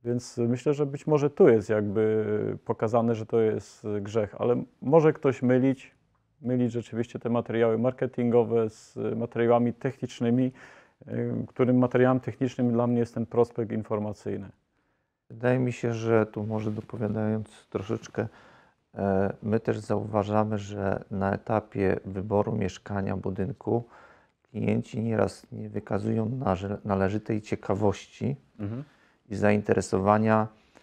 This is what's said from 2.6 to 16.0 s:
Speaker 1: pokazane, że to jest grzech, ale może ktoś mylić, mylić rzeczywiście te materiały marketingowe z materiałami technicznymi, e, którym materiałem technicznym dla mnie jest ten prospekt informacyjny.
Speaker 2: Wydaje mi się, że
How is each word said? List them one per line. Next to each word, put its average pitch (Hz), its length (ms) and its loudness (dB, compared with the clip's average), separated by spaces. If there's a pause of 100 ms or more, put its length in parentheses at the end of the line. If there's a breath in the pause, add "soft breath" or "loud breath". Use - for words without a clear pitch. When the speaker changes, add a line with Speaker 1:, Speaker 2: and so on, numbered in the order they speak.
Speaker 1:
pokazane, 117 500 0
że 107 100 -8
to 117 140 0
jest 110 480 -2 (140)
grzech, 104 380 -4
ale 123 240 0 (180)
może 156 320 6
ktoś - 280 0
mylić, 127 500 2 (500)
mylić 123 300 0
rzeczywiście 117 480 -6
te - 100 -6
materiały 113 480 2
marketingowe 117 920 0
z - 280 -18 (180)
materiałami 117 580 2
technicznymi, 123 760 -2 (560 loud breath)
e, - 40 -12 (360)
którym 127 300 2
materiałem 127 420 4
technicznym 123 520 -2
dla 117 160 2
mnie 120 120 0
jest 117 140 -2
ten 117 120 -4
prospekt 113 460 0
informacyjny. 104 760 -6 (800)
Speaker 2:
Wydaje 123 300 0
mi 123 140 0
się, 120 200 -4
że 113 320 2